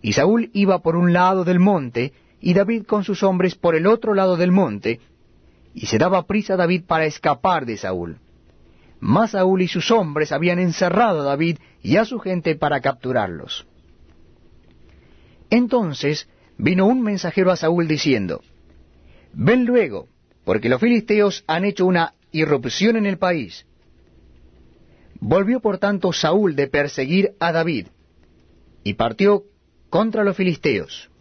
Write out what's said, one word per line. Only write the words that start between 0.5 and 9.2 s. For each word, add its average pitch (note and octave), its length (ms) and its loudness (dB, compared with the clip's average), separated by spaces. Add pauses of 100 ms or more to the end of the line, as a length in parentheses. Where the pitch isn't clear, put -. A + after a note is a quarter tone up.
iba F#3+ 280 2
por E3 140 0
un F3 180 2
lado F#3 300 2
del F3+ 160 2
monte, C3+ 540 0 (280)
y F3+ 120 0
David G3+ 320 0
con G#3 180 -2
sus G3 200 -4
hombres F#3 320 0
por E3+ 200 0
el E3 120 2
otro A3+ 260 0
lado F#3+ 220 2
del F3+ 160 2
monte, A#2 480 0 (720)
y - 120 -12
se - 120 -2
daba F3+ 300 2
prisa G3+ 300 -2
David F3+ 280 0
para D#3+ 200 0
escapar D3+ 600 -2
de A2+ 120 -6
Saúl. F2 420 -8 (800)
Mas G3+ 320 2